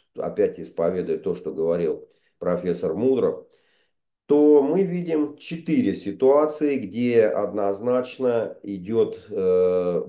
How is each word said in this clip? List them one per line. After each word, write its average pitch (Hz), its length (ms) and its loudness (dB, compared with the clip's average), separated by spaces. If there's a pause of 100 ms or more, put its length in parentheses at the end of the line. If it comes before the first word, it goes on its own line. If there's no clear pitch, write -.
(160)
опять 90 440 -2
исповедуя 85 580 -4
то, 90 160 -4
что - 180 -10
говорил 82 560 -2 (300)
профессор 87 560 -4
Мудров, 113 520 0 (800)
то 147 380 6
мы 170 180 2
видим 165 540 -2
четыре 131 580 -2
ситуации, 143 840 2
где 113 500 2
однозначно 104 1400 -2
идет, 101 640 -2
э, 90 800 2